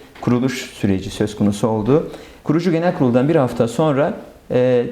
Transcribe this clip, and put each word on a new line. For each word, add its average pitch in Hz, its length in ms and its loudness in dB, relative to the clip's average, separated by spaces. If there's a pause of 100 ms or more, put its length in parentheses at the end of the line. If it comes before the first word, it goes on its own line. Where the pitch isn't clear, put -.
(220)
kuruluş 123 520 -2
süreci 98 360 -2
söz 104 260 -4
konusu 104 320 0
oldu. 110 440 0 (320)
Kurucu 170 280 0
genel 170 260 0
kuruldan 127 320 2
bir 170 60 4
hafta 123 320 0
sonra, 156 460 0 (380)
e, 123 400 2